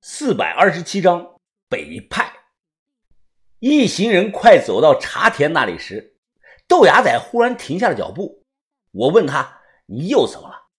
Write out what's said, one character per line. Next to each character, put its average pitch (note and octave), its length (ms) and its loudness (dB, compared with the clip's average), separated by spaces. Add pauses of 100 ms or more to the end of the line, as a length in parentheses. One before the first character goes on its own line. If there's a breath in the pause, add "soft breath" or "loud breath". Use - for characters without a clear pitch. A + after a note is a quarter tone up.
四 C#4 240 -6
百 E2+ 200 -4
二 F3+ 200 2
十 E3+ 120 -10
七 G3 160 -6
章 F3 400 -2 (280)
北 D#2 400 -12
派。 - 240 -6 (1300)
一 C4+ 300 2
行 - 200 -2
人 G3+ 220 2
快 G#3 260 6
走 A2 240 -2
到 D3+ 160 4
茶 - 320 -2
田 D#3 240 -2
那 C3+ 140 0
里 F2 100 -8
时， - 400 -16 (520 soft breath)
豆 E4+ 180 6
芽 F3+ 160 4
仔 A#2+ 160 0
忽 - 240 -4
然 A#3+ 140 -2
停 - 200 -10
下 G#3 120 -2
了 D#3 80 -2
脚 G2 160 -10
步。 F3 320 -14 (480)
我 A2 160 -2
问 F3+ 180 4
他 C3+ 360 -8 (240 soft breath)
：“你 C3 200 -10
又 G#3+ 180 2
怎 - 160 -10
么 - 80 -20
了？” - 200 -20 (100)